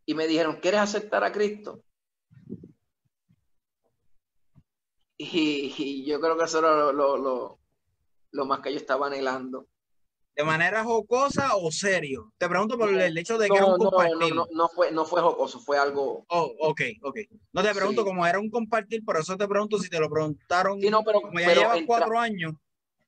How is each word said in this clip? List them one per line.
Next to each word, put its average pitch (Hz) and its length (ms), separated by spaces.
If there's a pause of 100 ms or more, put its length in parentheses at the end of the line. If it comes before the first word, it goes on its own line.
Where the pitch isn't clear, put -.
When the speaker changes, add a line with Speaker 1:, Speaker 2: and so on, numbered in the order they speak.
Speaker 1:
y 151 80
me 160 140
dijeron, 160 340
"¿Quieres 202 200
aceptar 208 420
a 196 80
Cristo?". 208 520 (3250)
Y, 147 600
y 135 280
yo 147 140
creo 160 180
que 165 80
eso 160 140
era 160 160
lo, 147 160
lo, 139 260
lo, 127 420 (720)
lo 139 140
más 135 160
que 135 100
yo 143 60
estaba 139 300
anhelando. 131 600 (680)
Speaker 2:
¿De 147 80
manera 170 400
jocosa 240 720
o 170 160
serio? 156 680
Te 175 100
pregunto 208 280
por 214 140
Speaker 1:
No, 190 80
Speaker 2:
el 180 160
hecho 175 220
de 214 100
que 196 60
Speaker 1:
no, 196 40
Speaker 2:
era 196 100
un 190 40 (120)
Speaker 1:
no, 196 80
Speaker 2:
compartir. 170 260
Speaker 1:
no, 165 280
no, - 60
no 170 160
fue, 165 240
no 160 140
fue 170 160
jocoso, 131 380
fue 143 180
algo 139 500
Speaker 2:
Oh, 165 320
ok, 156 220 (220)
ok. 135 140 (360)
No, 175 80
te 208 140
pregunto, 208 260
Speaker 1:
Sí. 202 60
Speaker 2:
como 180 180
era 175 140
un 220 100
compartir, 220 560
por 202 120
eso 165 200
te 202 100
pregunto 208 300
si 185 120
te 170 100
lo 156 100
preguntaron, 175 720
Speaker 1:
Sí, 202 80
no, 220 140
pero, 214 180
Speaker 2:
como 170 180
ya 175 60
Speaker 1:
pero 175 160
Speaker 2:
llevas 226 160
Speaker 1:
entra-, 165 100
Speaker 2:
cuatro 233 320
años. 196 340 (540)